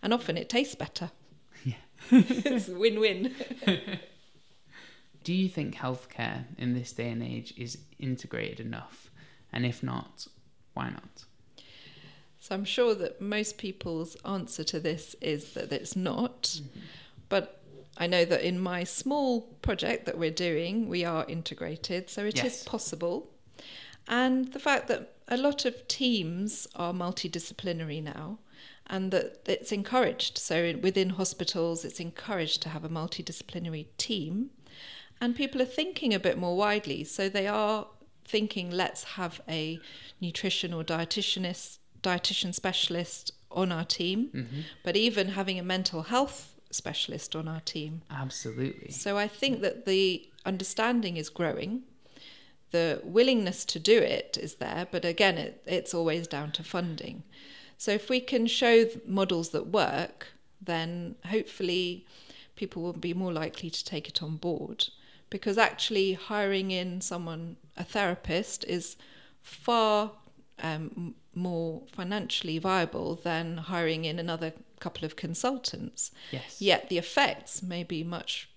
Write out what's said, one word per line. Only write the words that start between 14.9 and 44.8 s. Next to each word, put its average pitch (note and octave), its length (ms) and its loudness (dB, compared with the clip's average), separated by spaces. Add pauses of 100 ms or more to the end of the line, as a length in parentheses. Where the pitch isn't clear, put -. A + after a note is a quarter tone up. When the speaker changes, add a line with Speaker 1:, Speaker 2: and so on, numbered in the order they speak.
Speaker 1:
is D3+ 340 -4
that - 180 -6
it's - 240 -4
not. F#3 480 -2
Speaker 2:
Mm-hmm. - 360 -4 (480)
Speaker 1:
But - 320 0 (380)
I F3 80 0
know F3 180 6
that E3+ 200 4
in F3+ 160 2
my F3+ 240 0
small C4 580 2 (220)
project - 420 0
that - 140 -2
we're E3 100 2
doing, F3 580 0
we F3 160 0
are E3 240 0
integrated. E3 840 -4
So G3+ 140 -4
it G#3+ 120 0
is - 60 2
Speaker 2:
Yes. B3 200 -2
Speaker 1:
possible. F3 680 -4 (760)
And B3+ 460 2
the C4+ 60 -6
fact C#4 300 2
that - 240 0 (140)
a B3 100 2
lot C#4+ 280 2
of B3 220 -2
teams G#3 880 0
are F3 180 -2
multidisciplinary E3+ 1120 -2
now, D#3 340 -8 (480)
and F#3+ 240 -2
that - 380 0
it's - 240 0
encouraged. G3+ 680 2
So - 280 0
in, E3+ 160 0
within F#3 300 4
hospitals, E3+ 720 0
it's - 160 -8
encouraged E3+ 640 -2
to D#3+ 80 -6
have D#3 140 -6
a D#3 60 -6
multidisciplinary E3 960 -6 (100)
team. G3+ 540 -2 (680)
And A#3+ 160 2
people C4+ 280 2
are - 20 6
thinking D4+ 480 0
a F#3+ 60 4
bit F#3 180 4
more F3 180 2
widely. G#3 500 2
So G3 220 0
they G3 200 2
are G#3+ 400 2 (360)
thinking, G#3 460 0
"Let's F3+ 340 0 (120)
have F3 340 -4
a D#3+ 300 -2 (420)
nutrition F3 520 -2
or D#3+ 100 -4
dietitianist, F3 960 -2 (240)
dietitian F3+ 500 0
specialist - 800 0 (180)
on F#3 220 2
our E3+ 140 0
team." G3 480 0
Speaker 2:
Mm-hmm. C3 260 -4 (240)